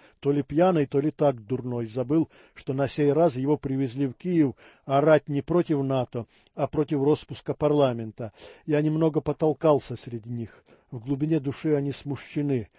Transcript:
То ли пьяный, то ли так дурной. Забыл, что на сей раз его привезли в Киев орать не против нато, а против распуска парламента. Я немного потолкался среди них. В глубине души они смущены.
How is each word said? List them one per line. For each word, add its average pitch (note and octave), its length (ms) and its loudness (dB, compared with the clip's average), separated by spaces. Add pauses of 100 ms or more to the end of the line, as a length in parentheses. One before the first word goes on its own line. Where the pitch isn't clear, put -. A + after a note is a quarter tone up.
(200)
То C#3 120 0
ли D3 100 0
пьяный, D#3+ 440 2
то C#3 140 -2
ли D3+ 100 0
так C#3 340 0
дурной. A#2+ 420 -6
Забыл, B2+ 440 -2 (240)
что - 180 -10
на C3 160 -2
сей C#3+ 240 2
раз D3+ 240 2
его C#3 220 0
привезли C3+ 480 -2
в B2 80 -4
Киев D#3+ 400 0 (320)
орать D3 420 4
не C#3+ 140 -2
против D#3+ 400 0
нато, C3 440 -4 (280)
а C#3+ 140 -2
против C#3+ 340 -2
распуска D3 500 -2
парламента. B2 800 0 (320)
Я D3+ 160 0
немного D#3 400 0
потолкался D3 760 0
среди A#2 340 -12
них. A#2 340 -10 (260)
В B2 100 -12
глубине C#3+ 400 -2
души C#3 340 -2
они C#3+ 180 0
смущены. C#3 760 -4 (100)